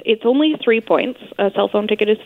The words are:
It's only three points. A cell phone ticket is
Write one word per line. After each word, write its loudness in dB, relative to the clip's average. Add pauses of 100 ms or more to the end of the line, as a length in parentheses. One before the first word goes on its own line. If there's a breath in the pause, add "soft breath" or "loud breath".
It's -2
only 2
three 2
points. -2 (180)
A 0
cell 0
phone -2
ticket 0
is 2